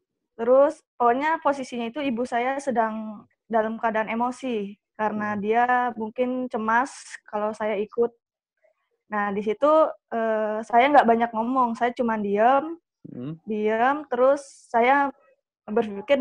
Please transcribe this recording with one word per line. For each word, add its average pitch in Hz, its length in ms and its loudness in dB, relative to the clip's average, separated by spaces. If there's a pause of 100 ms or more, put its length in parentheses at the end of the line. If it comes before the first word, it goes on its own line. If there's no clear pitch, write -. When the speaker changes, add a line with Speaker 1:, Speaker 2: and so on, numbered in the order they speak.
(360)
Speaker 1:
Terus, 262 480 2 (160)
pokoknya 277 400 2
posisinya 254 480 -2
itu 233 160 -10
ibu 247 240 -2
saya 262 320 -2
sedang 220 640 -4 (240)
dalam 220 320 -2
keadaan 220 320 -2
emosi, 233 640 -4 (240)
karena 208 360 -4
Speaker 2:
Hmm. 202 40 -6
Speaker 1:
dia 220 240 2 (320)
mungkin 247 560 -4
cemas 226 400 0 (360)
kalau 214 280 -4
saya 214 240 -4
ikut. 233 320 -2 (1000)
Nah, 208 240 -4
di 208 80 -4
situ, 220 300 2 (420)
eh, 220 480 -2
saya 240 300 4
nggak 233 160 6
banyak 233 260 2
ngomong, 240 400 0
saya 240 220 -2
cuma 233 240 0
diem, 254 580 2 (320)
Speaker 2:
Hmm. 143 320 -10
Speaker 1:
diem, 220 640 -2
terus 262 400 2 (240)
saya 269 400 4 (560)
berpikir 214 540 -2